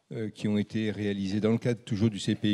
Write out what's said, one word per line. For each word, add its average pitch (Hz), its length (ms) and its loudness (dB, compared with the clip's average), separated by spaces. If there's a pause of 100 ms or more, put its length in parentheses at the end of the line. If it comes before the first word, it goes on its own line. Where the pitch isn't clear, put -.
(140)
euh, 110 160 -6
qui - 180 -6
ont 104 100 2
été 107 320 -2
réalisées 101 520 -2
dans 107 100 4
le 117 60 4
cadre 123 240 -2
toujours 110 280 2
du 98 80 -2
C 107 160 -2
P 107 200 0